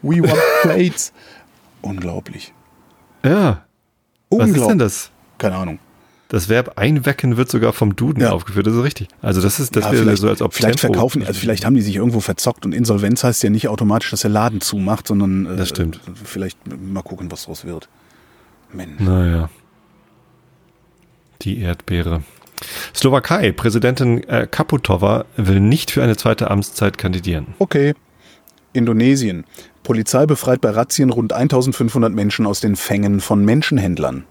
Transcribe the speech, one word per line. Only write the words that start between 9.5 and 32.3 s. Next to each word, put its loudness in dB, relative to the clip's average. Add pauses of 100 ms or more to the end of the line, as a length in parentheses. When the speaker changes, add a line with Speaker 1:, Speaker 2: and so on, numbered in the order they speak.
Speaker 2:
ist, -4
das 2
Speaker 1:
Ja, 0
Speaker 2:
wäre 4
Speaker 1:
vielleicht, 4
Speaker 2:
so, 2
als -2
ob -2
Speaker 1:
vielleicht 2
Speaker 2:
Tempo 2
Speaker 1:
verkaufen, 0
also -6
vielleicht -2
haben 4
die 4
sich -2
irgendwo 0
verzockt -4
und -4
Insolvenz 0
heißt 0
ja 0
nicht 0
automatisch, 0
dass -4
der 0
Laden 0
zumacht, -4
sondern, 0
äh, -6
Speaker 2:
Das -2
stimmt. -4 (240)
Speaker 1:
vielleicht -10
mal -8
gucken, -12
was -14
draus -16
wird. -14 (840)
Mensch. -16
Speaker 2:
Naja. 2 (1900)
Die -6
Erdbeere. -4 (720)
Slowakei, 2
Präsidentin, 0
äh, 0
Kaputova 0 (100)
will 2
nicht 2
für 0
eine 4
zweite 0
Amtszeit -2
kandidieren. -4
Speaker 1:
Okay. 0 (760)
Indonesien. 2 (360)
Polizei 2
befreit 0
bei 2
Razzien 0
rund -2
eintausendfünfhundert 0
Menschen 0